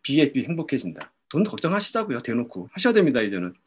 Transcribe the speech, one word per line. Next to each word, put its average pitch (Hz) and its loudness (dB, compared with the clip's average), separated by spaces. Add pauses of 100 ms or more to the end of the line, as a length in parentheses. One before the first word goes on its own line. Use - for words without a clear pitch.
비에이피 139 2
행복해진다. 143 -6 (160)
돈 165 2
걱정하시자고요. 202 -2
대놓고 120 -4
하셔야 233 2
됩니다, 147 4
이제는. 92 -2 (120)